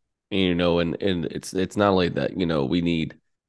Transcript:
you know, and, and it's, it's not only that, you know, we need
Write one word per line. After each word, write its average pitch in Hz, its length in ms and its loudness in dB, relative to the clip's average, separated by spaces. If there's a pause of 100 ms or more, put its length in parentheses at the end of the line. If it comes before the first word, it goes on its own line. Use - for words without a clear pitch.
(300)
you 95 240 2
know, 85 240 2
and, 85 240 -2
and 92 240 -2
it's, - 260 -10
it's 92 240 -2
not 101 140 4
only 92 180 2
that, - 300 -4
you 90 80 0
know, 78 180 0
we 80 160 0
need 85 380 -2 (300)